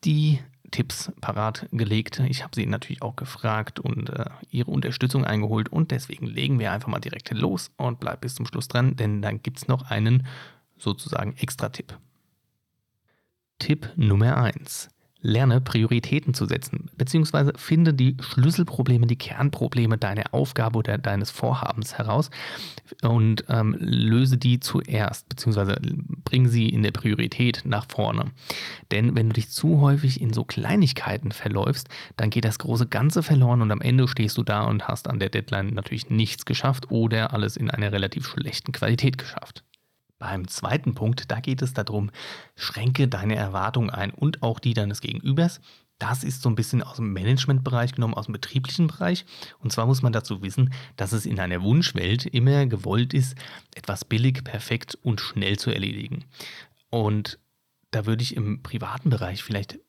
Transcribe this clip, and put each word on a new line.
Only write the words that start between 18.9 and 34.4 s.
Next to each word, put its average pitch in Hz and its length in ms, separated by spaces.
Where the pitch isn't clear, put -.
die 117 100
Kernprobleme 123 800
deiner 104 380
Aufgabe 117 440
oder 107 200
deines 101 320
Vorhabens 117 680
heraus 110 320
und, 110 480
ähm, 110 320
löse 120 560
die 123 240
zuerst, 110 680
beziehungsweise 101 500
bring - 680
sie 113 200
in 110 140
der 107 80
Priorität 117 760
nach 135 240
vorne. 110 440
Denn 110 260
wenn 113 140
du - 20
dich 113 160
zu 151 320
häufig 139 400
in 113 140
so 117 100
Kleinigkeiten 127 880
verläufst, - 560
dann 107 100
geht 117 160
das 107 140
große 117 300
Ganze 156 340
verloren 127 400
und 107 80
am 104 100
Ende 123 280
stehst 117 280
du 113 60